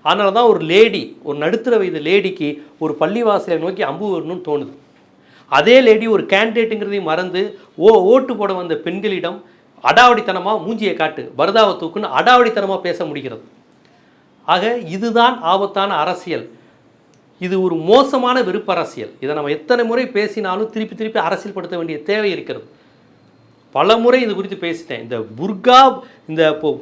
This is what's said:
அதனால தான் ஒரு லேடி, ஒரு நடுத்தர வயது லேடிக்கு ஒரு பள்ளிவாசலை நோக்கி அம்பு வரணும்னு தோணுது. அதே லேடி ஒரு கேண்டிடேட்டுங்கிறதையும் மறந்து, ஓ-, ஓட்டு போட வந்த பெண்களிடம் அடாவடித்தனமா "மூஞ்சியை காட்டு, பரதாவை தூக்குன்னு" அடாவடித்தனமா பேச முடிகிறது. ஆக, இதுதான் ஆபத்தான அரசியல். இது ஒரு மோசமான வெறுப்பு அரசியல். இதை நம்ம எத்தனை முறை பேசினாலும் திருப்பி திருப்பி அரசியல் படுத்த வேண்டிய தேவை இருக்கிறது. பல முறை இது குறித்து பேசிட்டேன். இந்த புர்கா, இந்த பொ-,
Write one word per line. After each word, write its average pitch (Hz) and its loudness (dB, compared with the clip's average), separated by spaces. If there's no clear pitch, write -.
அதனால 190 2
தான் 233 4
ஒரு 190 4
லேடி, 170 2
ஒரு 143 -6
நடுத்தர 220 0
வயது 180 -2
லேடிக்கு 160 -2
ஒரு 147 -4
பள்ளிவாசலை 196 0
நோக்கி 185 -4
அம்பு 170 -4
வரணும்னு 160 -8
தோணுது. 143 -4
அதே 208 6
லேடி 220 4
ஒரு 202 2
கேண்டிடேட்டுங்கிறதையும் 208 -2
மறந்து, 180 -4
ஓ-, 196 6
ஓட்டு 254 2
போட 202 -4
வந்த 175 -6
பெண்களிடம் 180 -6
அடாவடித்தனமா 208 2
"மூஞ்சியை 208 -4
காட்டு, 156 -6
பரதாவை 196 2
தூக்குன்னு" 185 -8
அடாவடித்தனமா 214 2
பேச 175 -4
முடிகிறது. 135 -10
ஆக, 196 0
இதுதான் 233 0
ஆபத்தான 196 0
அரசியல். 160 -4
இது 185 -2
ஒரு 180 0
மோசமான 247 2
வெறுப்பு 214 -4
அரசியல். 147 -6
இதை 143 -6
நம்ம 147 -4
எத்தனை 233 0
முறை 240 -2
பேசினாலும் 208 -4
திருப்பி 214 -8
திருப்பி 220 -6
அரசியல் 185 -4
படுத்த 180 -10
வேண்டிய 160 -8
தேவை 208 -2
இருக்கிறது. 139 -10
பல 190 4
முறை 247 4
இது 208 -2
குறித்து 190 -8
பேசிட்டேன். 147 -8
இந்த 117 -8
புர்கா, 196 4
இந்த 156 2
பொ-, 147 -4